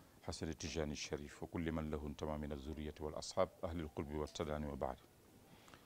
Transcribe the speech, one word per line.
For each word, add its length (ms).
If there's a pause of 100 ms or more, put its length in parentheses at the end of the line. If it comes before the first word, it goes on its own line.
(220)
الحسن 280
التجاني 420
الشريف 520
وكل 280
من 180
له 180
انتمى 300
من 140
الذرية 480
والأصحاب 500 (140)
أهل 160
القلب 360
والتداني 520
وبعد. 300 (880)